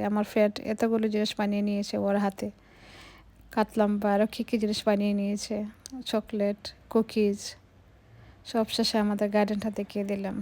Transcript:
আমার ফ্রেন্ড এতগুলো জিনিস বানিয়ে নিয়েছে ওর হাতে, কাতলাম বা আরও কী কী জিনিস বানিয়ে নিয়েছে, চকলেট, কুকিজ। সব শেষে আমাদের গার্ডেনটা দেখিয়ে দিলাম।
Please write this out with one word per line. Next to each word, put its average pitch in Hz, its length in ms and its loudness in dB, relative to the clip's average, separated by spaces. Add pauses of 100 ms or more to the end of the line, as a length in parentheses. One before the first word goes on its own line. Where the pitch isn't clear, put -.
(100)
আমার 208 200 2
ফ্রেন্ড 208 240 4 (180)
এতগুলো 226 420 2
জিনিস 214 160 0 (100)
বানিয়ে 202 280 0
নিয়েছে 202 260 -2 (120)
ওর 202 180 2
হাতে, 104 240 -2 (1040)
কাতলাম 214 360 2 (100)
বা 208 140 2
আরও 208 200 4
কী 233 140 -4
কী 240 140 0
জিনিস 214 260 0
বানিয়ে 208 320 4
নিয়েছে, 202 360 -4 (540)
চকলেট, 202 500 -2 (320)
কুকিজ। 214 460 2 (1120)
সব 220 240 0
শেষে 226 300 0
আমাদের 208 300 0
গার্ডেনটা 208 360 2 (100)
দেখিয়ে 202 300 -4
দিলাম। 196 320 -4